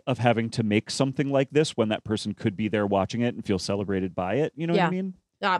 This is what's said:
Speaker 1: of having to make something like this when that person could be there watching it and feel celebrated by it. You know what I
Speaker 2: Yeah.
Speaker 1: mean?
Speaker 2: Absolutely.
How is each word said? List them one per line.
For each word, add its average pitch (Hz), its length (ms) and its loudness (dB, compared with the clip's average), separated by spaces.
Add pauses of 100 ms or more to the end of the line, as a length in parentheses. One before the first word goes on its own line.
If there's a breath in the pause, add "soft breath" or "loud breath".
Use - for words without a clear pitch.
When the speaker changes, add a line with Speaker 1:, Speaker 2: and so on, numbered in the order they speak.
Speaker 1:
of 127 100 0
having 113 320 2
to 113 140 -2
make 107 260 2
something 135 420 0
like 139 200 2
this 151 260 2
when 110 120 2
that 107 140 -2
person 104 300 -4
could 104 240 -2
be 110 100 -2
there 104 200 0
watching 98 340 0
it 120 140 0
and 110 100 -12
feel 95 140 0
celebrated 95 560 -2
by 92 200 -2
it. 147 200 0
You 160 120 -6
know 170 60 0
what 196 80 4
I 180 40 4
Speaker 2:
Yeah. 165 40 0
Speaker 1:
mean? 185 240 -4 (300)
Speaker 2:
Absolutely. 185 160 0